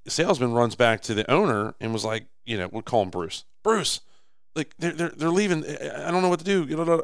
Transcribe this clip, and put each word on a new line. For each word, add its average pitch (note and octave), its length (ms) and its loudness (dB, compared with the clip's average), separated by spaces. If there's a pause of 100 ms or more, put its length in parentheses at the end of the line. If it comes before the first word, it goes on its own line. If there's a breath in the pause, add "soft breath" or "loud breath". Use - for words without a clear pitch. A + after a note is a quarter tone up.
salesman D3 440 2
runs A#2 220 4
back A2+ 280 4
to A2+ 120 -4
the G#2 160 0
owner A2 500 2
and A2+ 120 -4
was A2 120 -2
like, A2 220 -4 (180)
you A2+ 140 -4
know, - 120 -4
we'll A2 120 -8
call A2 200 0
him F#2 80 -4
Bruce. - 340 -6 (180)
"Bruce, G3+ 380 0 (560)
like, D#3 220 -6
they're, E3+ 140 -2
they're, D#3+ 240 -4
they're D#3+ 140 0
leaving. F3+ 340 2
I, D3 440 -8
I - 20 -2
don't F3+ 100 2
know F#3 80 4
what F3 120 2
to D#3+ 40 -12
do." F#3 240 2
You D3+ 80 -4
know, E3 260 2